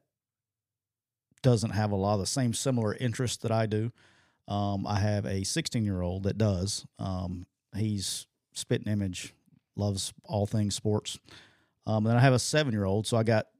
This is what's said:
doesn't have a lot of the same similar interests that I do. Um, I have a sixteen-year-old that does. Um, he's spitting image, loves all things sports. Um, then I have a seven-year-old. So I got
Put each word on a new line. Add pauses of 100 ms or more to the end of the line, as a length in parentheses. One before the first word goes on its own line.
(1400)
doesn't
have
a
lot
of
the
same
similar
interests
that
I
do. (560)
Um,
I
have
a
sixteen-year-old
that
does. (120)
Um, (300)
he's (260)
spitting
image, (440)
loves (120)
all
things
sports. (680)
Um,
then
I
have
a
seven-year-old.
So
I
got (140)